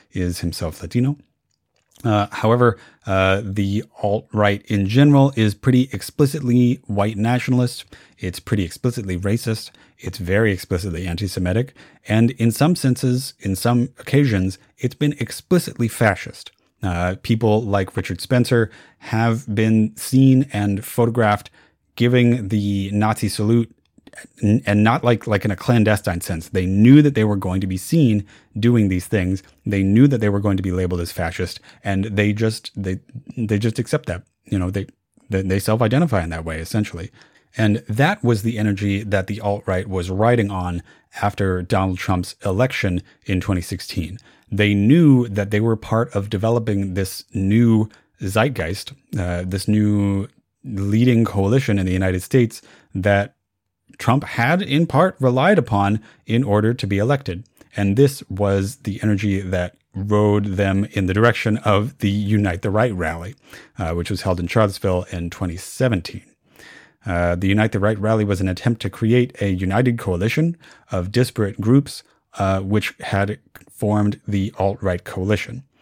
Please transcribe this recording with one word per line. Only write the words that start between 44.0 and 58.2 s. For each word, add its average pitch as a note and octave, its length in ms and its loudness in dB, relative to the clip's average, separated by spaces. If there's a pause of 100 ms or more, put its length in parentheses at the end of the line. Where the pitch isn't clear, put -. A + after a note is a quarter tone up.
They G#2 220 2
knew B2 540 6
that G2+ 240 -4
they G#2 80 0
were A2+ 160 0
part A2+ 400 -2
of G2+ 160 -2
developing G#2+ 640 -2
this - 360 -6
new G#2+ 580 4 (360)
zeitgeist, G2 680 -2 (260)
uh, F2+ 260 -4
this F#2+ 220 -4
new G#2 600 2 (360)
leading A2+ 640 2
coalition G#2 520 0
in F#2 80 -2
the F#2 60 -2
United F#2 320 0
States A#2+ 400 0 (320)
that G2+ 400 0 (640)
Trump B2 240 0
had D#3 400 -2
in D#3 240 0
part F3+ 320 2
relied C3+ 400 2
upon G#2 420 0 (240)
in A#2 180 0
order G#2 300 2
to G#2 140 -6
be G2 100 0
elected. G#2+ 500 -2 (280)
And G2+ 220 2
this C#3 340 4